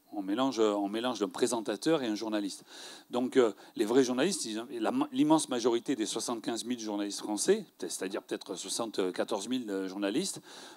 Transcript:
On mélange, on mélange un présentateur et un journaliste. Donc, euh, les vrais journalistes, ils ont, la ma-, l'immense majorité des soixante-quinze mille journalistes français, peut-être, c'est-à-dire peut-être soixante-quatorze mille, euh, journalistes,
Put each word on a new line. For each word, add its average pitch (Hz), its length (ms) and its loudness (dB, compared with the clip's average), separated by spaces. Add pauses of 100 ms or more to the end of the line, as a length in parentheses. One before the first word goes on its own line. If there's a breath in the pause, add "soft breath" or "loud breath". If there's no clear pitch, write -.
(140)
On 104 80 -6
mélange, 113 380 0
on 104 280 4
mélange 113 340 -2
un 98 60 2
présentateur 117 720 0
et 127 60 -2
un 107 80 0
journaliste. 104 480 -4 (460 loud breath)
Donc, 123 260 0
euh, 120 160 8 (240 loud breath)
les 120 80 2
vrais 120 220 6
journalistes, 151 400 0
ils 107 120 -4
ont, 117 100 -6 (120)
la 107 120 2
ma-, 139 200 0
l'immense 151 380 4
majorité 120 480 2
des 107 80 0
soixante-quinze 113 580 -4
mille 120 160 -4
journalistes 104 400 -4
français, 165 460 0 (120)
peut-être, 87 140 -6
c'est-à-dire 98 320 -4
peut-être 104 320 -8
soixante-quatorze 101 920 -2
mille, 123 200 -4
euh, 95 200 -2
journalistes, 101 520 -2 (340 loud breath)